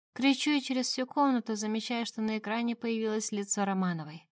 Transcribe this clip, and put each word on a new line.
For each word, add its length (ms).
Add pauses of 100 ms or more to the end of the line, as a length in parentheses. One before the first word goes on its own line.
(120)
Кричу 400
я 80
через 280
всю 200
комнату, 480
замечая, 480
что 180
на 180
экране 360
появилось 560
лицо 320
Романовой. 720